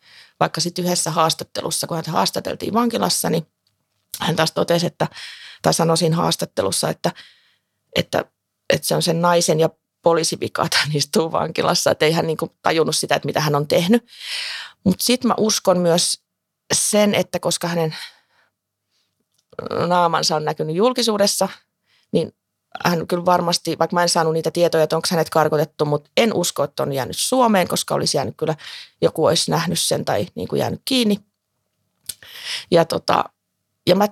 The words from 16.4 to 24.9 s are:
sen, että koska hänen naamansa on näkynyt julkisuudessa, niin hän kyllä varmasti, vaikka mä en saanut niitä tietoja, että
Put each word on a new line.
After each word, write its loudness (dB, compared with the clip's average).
sen, 2
että -2
koska -2
hänen -2
naamansa 2
on -2
näkynyt -4
julkisuudessa, 2
niin 0
hän 0
kyllä -2
varmasti, 0
vaikka 0
mä 2
en 2
saanut 2
niitä -2
tietoja, 2
että 0